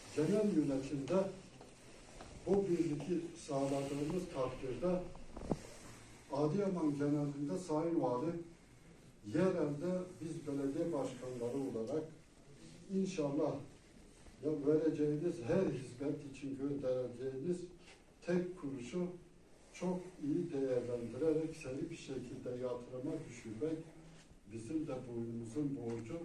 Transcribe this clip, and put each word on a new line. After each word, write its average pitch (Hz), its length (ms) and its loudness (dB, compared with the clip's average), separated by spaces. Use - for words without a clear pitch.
genel 190 400 4
yönetimde 143 760 2
bu 196 220 6
birliği 160 520 2
sağladığımız 143 760 0
takdirde 180 640 0
Adıyaman 156 640 4
genelinde 143 600 2
Sayın 165 440 2
Vali, - 280 2
yerelde 170 720 4
biz 160 260 -6
belediye 143 460 0
başkanları 127 680 -2
olarak 120 340 0
inşallah 156 600 2
ya 156 60 4
vereceğiniz 151 680 4
her 185 160 6
hizmet 139 720 -2
için 135 260 -6
göndereceğiniz 131 960 0
tek 175 340 0
kuruşu 143 460 -4
çok 180 280 -2
iyi 156 300 2
değerlendirerek 127 1040 2
seri 135 340 -6
bir 165 60 -8
şekilde 120 540 -6
yatırıma 123 640 -4
düşürmek 147 500 -4
bizim 147 340 -2
de 139 80 -4
boynumuzun 117 680 -2
borcu 117 380 -4